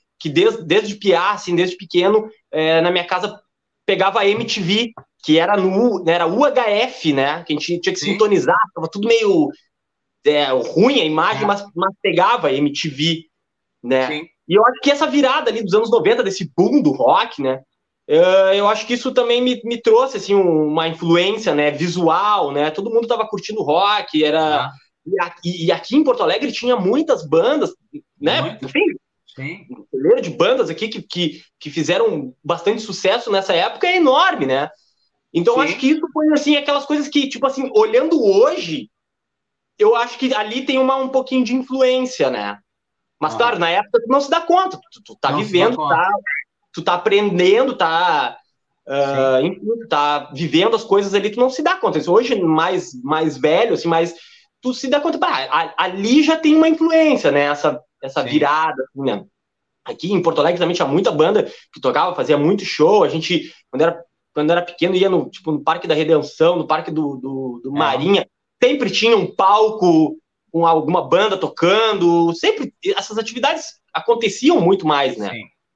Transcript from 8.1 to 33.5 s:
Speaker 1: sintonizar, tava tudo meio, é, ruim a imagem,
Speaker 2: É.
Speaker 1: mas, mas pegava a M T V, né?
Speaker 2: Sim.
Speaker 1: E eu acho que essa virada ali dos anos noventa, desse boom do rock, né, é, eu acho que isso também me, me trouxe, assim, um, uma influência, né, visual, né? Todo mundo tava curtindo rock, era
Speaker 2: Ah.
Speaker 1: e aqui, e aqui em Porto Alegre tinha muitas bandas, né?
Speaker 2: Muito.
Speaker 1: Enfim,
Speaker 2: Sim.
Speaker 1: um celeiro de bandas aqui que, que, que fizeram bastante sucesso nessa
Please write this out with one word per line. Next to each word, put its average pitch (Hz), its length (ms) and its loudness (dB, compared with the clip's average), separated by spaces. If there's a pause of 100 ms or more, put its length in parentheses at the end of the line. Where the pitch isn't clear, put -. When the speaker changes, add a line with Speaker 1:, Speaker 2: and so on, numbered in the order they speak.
Speaker 1:
sintonizar, 190 440 2 (180)
tava 165 140 -8
tudo 202 200 -6
meio, 202 420 2 (760)
é, 147 200 4
ruim 170 560 2
a 160 40 0
imagem, 175 380 0
Speaker 2:
É. 202 40 0
Speaker 1:
mas, 202 180 -2 (100)
mas 190 260 -2
pegava 180 460 0
a 135 60 0
M 143 180 0
T 160 160 -8
V, 160 360 -4 (600)
né? 131 240 0
Speaker 2:
Sim. 151 200 -8 (200)
Speaker 1:
E 165 60 0
eu 214 100 6
acho 254 160 2
que 285 120 2
essa 285 160 0
virada 277 420 0
ali 220 140 -4
dos 180 100 -2
anos 214 160 2
noventa, 233 320 2
desse 190 340 -6
boom 220 240 2
do 147 120 2
rock, 156 500 0
né, 131 200 -4 (460)
é, 190 520 4
eu 202 80 2
acho 214 180 0
que 240 80 -4
isso 247 180 -4
também 240 300 0
me, 247 220 -2
me 233 180 -6
trouxe, 240 360 2
assim, 196 180 -2
um, 165 320 2
uma 160 200 0
influência, 170 680 0
né, 147 160 2
visual, 170 800 0
né? 147 180 -2
Todo 202 220 -6
mundo 233 160 0
tava 226 200 -2
curtindo 208 360 -8
rock, 180 600 0
era 151 420 0
Speaker 2:
Ah. 139 60 -12 (320)
Speaker 1:
e 185 160 -4
aqui, 170 460 -6
e 185 60 2
aqui 175 240 -4
em 302 80 4
Porto 240 180 0
Alegre 196 300 -2
tinha 240 240 -2
muitas 220 520 0
bandas, 202 460 2 (480)
né? 165 200 0
Speaker 2:
Muito. - 240 -8
Speaker 1:
Enfim, 320 180 -2 (520)
Speaker 2:
Sim. 160 360 -12
Speaker 1:
um - 180 -18
celeiro 165 320 2
de 170 80 -8
bandas 190 400 0
aqui 214 180 -8
que, 208 140 -12
que, 165 400 -6 (180)
que 147 120 -14
fizeram 165 600 -2 (120)
bastante 208 400 -2
sucesso 208 480 -2
nessa 190 240 0